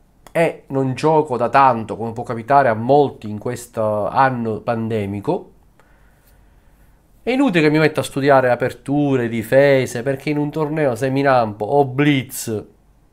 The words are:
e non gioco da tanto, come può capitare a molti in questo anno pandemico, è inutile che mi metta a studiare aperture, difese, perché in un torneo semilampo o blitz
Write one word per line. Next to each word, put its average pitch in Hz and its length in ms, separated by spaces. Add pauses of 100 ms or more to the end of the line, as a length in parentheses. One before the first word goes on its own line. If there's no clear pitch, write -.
(320)
e 160 360
non 135 260
gioco 151 440
da 117 120
tanto, 113 480
come 113 160
può 117 100
capitare 127 460
a 110 40
molti 123 560
in 104 100
questo 107 680
anno 117 540
pandemico, 110 920 (1700)
è 226 80
inutile 240 340
che 151 60
mi 151 80
metta 151 220
a - 20
studiare 135 460
aperture, 131 800
difese, 127 760
perché 135 280
in 147 80
un 147 120
torneo 147 460
semilampo 127 680
o 135 200
blitz 127 800 (500)